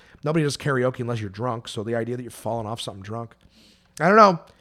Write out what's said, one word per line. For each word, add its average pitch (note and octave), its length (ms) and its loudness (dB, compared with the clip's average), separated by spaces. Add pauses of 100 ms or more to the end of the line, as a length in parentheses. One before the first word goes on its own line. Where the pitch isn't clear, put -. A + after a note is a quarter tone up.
(240)
Nobody D#3 200 0
does C#3+ 140 -2
karaoke B2+ 420 0
unless A#2+ 220 -4
you're G#2 80 -6
drunk. A#2 400 -6
So A2 140 -8
the A#2 120 -4
idea A#2 220 -4
that B2+ 60 -10
you're A2+ 80 -14
falling A2+ 360 -6
off A2 140 -8
something G2+ 220 -12
drunk, A2+ 320 -10 (640)
I D#3 80 2
don't G3+ 100 6
know. G3 220 8 (220)